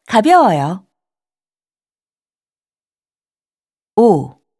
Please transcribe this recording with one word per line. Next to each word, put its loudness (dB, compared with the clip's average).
가벼워요. 0
오. 0